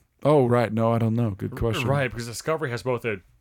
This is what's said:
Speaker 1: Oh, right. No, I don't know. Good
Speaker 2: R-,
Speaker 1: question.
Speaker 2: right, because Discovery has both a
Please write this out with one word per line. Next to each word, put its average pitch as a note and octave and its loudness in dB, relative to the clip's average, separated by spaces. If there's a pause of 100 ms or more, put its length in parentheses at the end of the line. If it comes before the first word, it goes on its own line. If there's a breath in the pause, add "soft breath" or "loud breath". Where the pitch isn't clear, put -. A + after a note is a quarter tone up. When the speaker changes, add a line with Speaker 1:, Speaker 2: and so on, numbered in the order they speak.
(240)
Speaker 1:
Oh, C#3 6
right. A#2 2
No, A2+ 2
I A#2 2
don't A2+ 2
know. A#2 0
Good G#2 -8
Speaker 2:
R-, - -10
Speaker 1:
question. A#2 0
Speaker 2:
right, C3+ 0
because A#2 -8
Discovery D3 -4
has A#2 -6
both B2 -4
a G#2+ -2 (240)